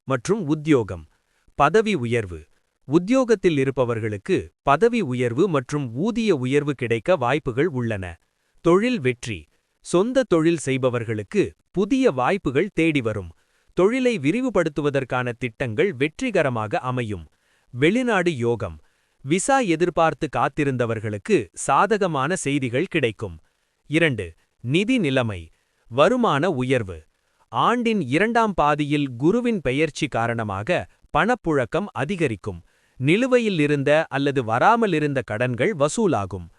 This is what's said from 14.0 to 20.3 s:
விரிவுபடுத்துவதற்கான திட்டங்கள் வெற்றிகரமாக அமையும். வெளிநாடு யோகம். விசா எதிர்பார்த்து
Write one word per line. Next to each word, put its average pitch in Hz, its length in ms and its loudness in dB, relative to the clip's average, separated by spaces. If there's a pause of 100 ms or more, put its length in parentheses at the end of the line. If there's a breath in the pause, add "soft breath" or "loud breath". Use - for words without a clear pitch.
விரிவுபடுத்துவதற்கான 147 1200 0
திட்டங்கள் 127 560 -2
வெற்றிகரமாக 143 840 -2
அமையும். 113 480 -6 (480)
வெளிநாடு 180 600 2
யோகம். 113 400 -2 (480)
விசா 190 360 2
எதிர்பார்த்து 165 680 0 (100)